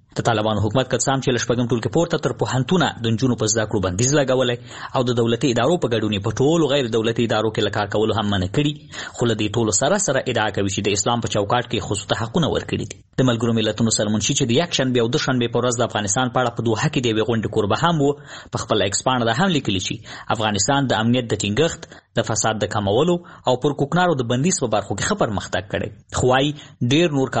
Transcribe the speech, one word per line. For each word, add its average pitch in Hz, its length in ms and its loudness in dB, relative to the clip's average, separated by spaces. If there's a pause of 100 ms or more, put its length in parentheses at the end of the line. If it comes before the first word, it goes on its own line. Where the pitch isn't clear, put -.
(160)
د - 120 -2
طالبانو 107 320 2
حکومت 117 320 0
که 127 80 2
څه - 120 -2
هم 135 120 0
چې 139 80 0
له 117 100 0
شپږم 120 260 0
ټولګي 117 240 -2
پورته 170 320 0
تر 135 160 0
پوهنتونه 131 460 0 (180)
د 113 80 0
نجونو 120 300 2
په 110 100 2
زده 110 120 0
کړو 104 200 -2
بندیز 95 300 0
لګولی 127 420 2 (400)
او 135 120 2
د 123 120 0
دولتي 117 320 2
ادارو 123 320 2
په 127 40 0
ګډون 107 280 0
یې 98 100 -4
په 110 140 -2
ټولو 156 320 4
غیر 135 240 0
دولتي 117 320 0
ادارو 110 240 0
کې - 140 -4
له 104 100 -2
کار 104 180 0
کولو 107 240 2
هم 107 140 0
منع 92 240 0
کړي، 147 160 0 (440)
خو 120 140 0
له 110 100 0
دې 107 160 0
ټولو 113 220 2
سره 165 280 2
سره 135 140 0 (120)
ادعا 107 240 0
کوي 101 180 0
چې - 140 -4
د - 80 -
اسلام 120 280 0
په - 100 -4
چوکاټ 117 360 0
کې 110 160 -2
ښځو - 240 -4
ته - 100 0
حقونه 117 320 0
ورکړي - 380 -4
دي. - 60 -18 (220)
د 131 120 4
ملګرو 117 300 2
ملتونو 110 380 0
سرمنشي 107 360 0
چې 139 100 0
د 117 160 0
یکشنبې 131 400 0
او 113 140 2
دوشنبې 127 400 0
په 120 80 0
ورځ 123 180 0
د 113 80 0
افغانستان 110 460 0
په - 80 2
اړه 120 140 0
په 120 120 -2
دوحه 113 240 2
کې 147 80 0
د 120 120 0
یوې 107 160 2
غونډې 113 280 0
کوربه 107 280 2
هم 170 180 2
و، 143 100 4 (400)
په - 120 -2
خپله 101 260 2
ایکس - 180 -2
پاڼه 123 220 2
دا 113 100 2
هم 196 160 4
لیکلي 98 300 -2
چې - 80 -6 (420)
افغانستان 117 560 2
د 104 80 2
امنیت 117 320 2
د - 20 0 (100)
ټینګښت، 123 380 0 (380)
د 110 80 -2
فساد 110 320 0
د 104 160 -2
کمولو 117 400 2 (320)
او 127 160 4
پر 147 160 2
کوکنارو 160 400 2
د 117 140 -2
بندیز 147 260 0
په 127 160 0
برخو 101 180 -2
کې 101 140 -4
ښه 202 160 -2
پرمختګ 95 480 -2
کړی، - 180 -4 (300)
خو - 40 2 (100)
وایي 143 200 2 (380)
ډېر 151 260 2
نور 131 100 0 (120)